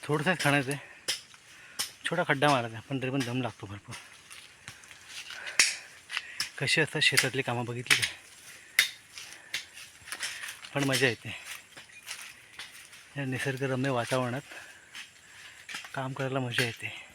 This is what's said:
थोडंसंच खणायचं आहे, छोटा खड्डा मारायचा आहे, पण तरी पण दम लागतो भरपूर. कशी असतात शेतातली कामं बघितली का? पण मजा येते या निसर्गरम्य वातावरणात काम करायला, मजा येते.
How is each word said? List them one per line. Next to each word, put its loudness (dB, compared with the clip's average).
थोडंसंच 2
खणायचं 6
आहे, -4
छोटा 2
खड्डा 8
मारायचा 4
आहे, -14
पण 0
तरी 0
पण 2
दम 0
लागतो -4
भरपूर. -10
कशी 4
असतात 2
शेतातली 4
कामं -2
बघितली 0
का? 2
पण 2
मजा 4
येते -2
या -4
निसर्गरम्य 0
वातावरणात 2
काम -4
करायला, 0
मजा 2
येते. -4